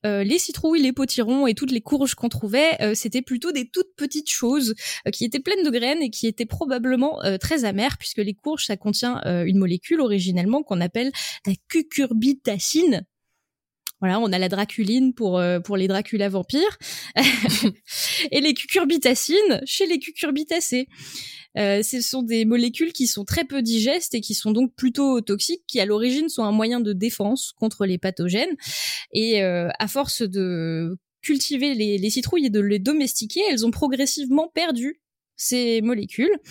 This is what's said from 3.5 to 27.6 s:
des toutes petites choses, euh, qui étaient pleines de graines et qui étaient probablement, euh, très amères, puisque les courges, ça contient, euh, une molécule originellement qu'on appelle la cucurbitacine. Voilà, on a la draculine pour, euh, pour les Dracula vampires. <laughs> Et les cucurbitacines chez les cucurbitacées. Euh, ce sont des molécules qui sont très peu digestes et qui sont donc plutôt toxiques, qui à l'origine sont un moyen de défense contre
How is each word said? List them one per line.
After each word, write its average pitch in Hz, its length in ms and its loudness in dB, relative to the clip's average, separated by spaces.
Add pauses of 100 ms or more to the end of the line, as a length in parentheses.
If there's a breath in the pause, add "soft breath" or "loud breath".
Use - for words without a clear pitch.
des 254 160 -4
toutes - 260 -4
petites 294 340 -4
choses, 247 460 0 (320 loud breath)
euh, 208 40 0
qui - 120 -4
étaient 240 160 -2
pleines 381 240 0
de 302 80 2
graines 254 320 0
et 247 60 0
qui - 180 -4
étaient 226 180 -2
probablement, 254 800 0
euh, 196 140 0
très 302 260 -2
amères, 208 340 0
puisque - 200 -10
les 208 160 -2
courges, 302 320 -6
ça 208 100 -2
contient, 208 500 -2
euh, 175 200 0
une 190 120 4
molécule 190 440 2
originellement 196 600 2
qu'on 185 200 -2
appelle 233 300 -2 (360 loud breath)
la 196 60 2 (160)
cucurbitacine. 262 1400 2 (960)
Voilà, 190 180 2
on 214 140 0
a 180 40 2
la 185 120 0
draculine 214 640 2
pour, 185 260 0
euh, 175 220 2
pour 202 160 -2
les 196 100 2
Dracula 202 400 0
vampires. 254 500 0 (380 loud breath)
<laughs> - 1160 0
Et 294 100 2
les 294 120 4
cucurbitacines 302 1080 2
chez 381 220 0
les 330 120 2
cucurbitacées. 294 920 -2 (680 loud breath)
Euh, 202 260 2
ce 240 180 -4
sont 262 200 -2
des 226 220 2
molécules 240 480 2
qui 247 160 0
sont 202 160 -2
très 330 220 -2
peu 277 160 -4
digestes 233 520 0
et 233 80 -2
qui 208 120 -6
sont 214 180 0
donc 247 240 2
plutôt 254 460 2
toxiques, 208 460 -2
qui 247 120 -4
à 190 60 2
l'origine 247 420 0
sont 247 160 -4
un 208 80 0
moyen 226 300 2
de 208 100 0
défense 208 640 -2
contre 214 320 -2